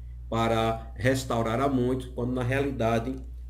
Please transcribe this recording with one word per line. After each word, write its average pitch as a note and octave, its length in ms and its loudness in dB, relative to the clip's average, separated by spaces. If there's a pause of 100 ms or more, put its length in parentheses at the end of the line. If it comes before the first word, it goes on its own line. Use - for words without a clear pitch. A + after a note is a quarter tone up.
(300)
para A2+ 640 0
restaurar A#2 640 2
a - 80 2
muitos, B2+ 380 2
quando B2 260 -4
na B2+ 100 -2
realidade A#2+ 760 2 (340)